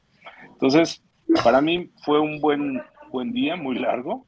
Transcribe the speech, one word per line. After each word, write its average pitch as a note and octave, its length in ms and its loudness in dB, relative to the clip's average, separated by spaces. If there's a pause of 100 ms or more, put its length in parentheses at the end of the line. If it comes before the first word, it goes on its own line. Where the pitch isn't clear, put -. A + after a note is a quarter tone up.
(440)
Entonces, D3+ 600 0 (400)
para A#2+ 160 4
mí E3+ 300 -2 (160)
fue D3 160 2
un D3+ 180 -4
buen, C#3+ 420 -2 (300)
buen B2 220 -6
día, C#3+ 240 -2
muy C3 220 -6
largo B2+ 480 -4